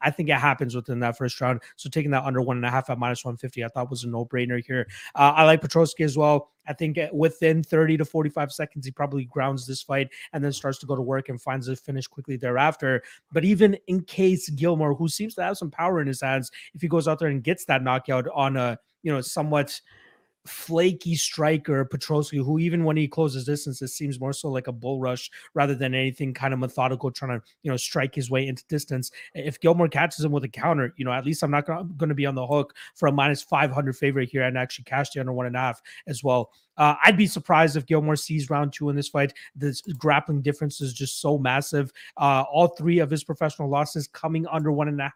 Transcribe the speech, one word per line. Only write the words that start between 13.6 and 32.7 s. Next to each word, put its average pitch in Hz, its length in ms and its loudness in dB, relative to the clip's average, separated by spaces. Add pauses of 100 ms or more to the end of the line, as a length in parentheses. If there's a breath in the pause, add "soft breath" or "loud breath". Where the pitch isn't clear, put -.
in 180 140 0
case 185 480 2
Gilmore, 156 440 2
who 165 140 0
seems 208 280 -6
to 180 80 -6
have 190 140 -2
some 160 140 -8
power 170 300 0
in 139 60 -2
his 131 140 -4
hands, 135 300 -2 (220 loud breath)
if 156 80 -18
he 175 80 -2
goes 160 180 2
out 156 100 2
there 165 120 0
and 139 120 -2
gets 165 240 -2
that 135 160 2
knockout 131 540 0
on 135 220 2
a, 120 200 0 (260)
you 156 100 0
know, 135 80 0
somewhat 147 580 -2 (680 soft breath)
flaky 170 680 0
striker, 151 680 0
Petroski, 147 540 -2
who 143 220 0
even 170 240 0
when 156 120 2
he 156 120 2
closes 135 380 -2
distance, 147 360 -4
it 135 60 -6
seems 139 320 -6
more 131 120 -4
so 139 160 -8
like 131 200 -4
a 127 40 -6
bull 123 280 -6
rush 127 320 -4 (240 loud breath)
rather 143 180 2
than 131 220 -2
anything 131 400 -2
kind 135 180 -2
of 127 60 -2
methodical, 127 500 -2
trying 123 300 -6
to, - 40 -12 (200 soft breath)
you 147 80 -2
know, 127 60 0
strike 135 360 -2
his 127 160 -6
way 131 160 0
into 131 220 -8
distance. 143 420 -4 (240 loud breath)
If 147 260 -8
Gilmore 170 280 6
catches 156 360 0
him 151 80 2
with 143 120 0
a 135 40 -4
counter, 143 500 0
you 135 80 -4
know, 127 80 0
at 131 120 -4
least 151 180 -2
I'm 151 60 2
not 143 160 2
gonna, 170 200 -6 (120)
gonna 156 160 0
be 139 140 0
on 135 80 -2
the 127 100 -4
hook 143 300 -2 (180 loud breath)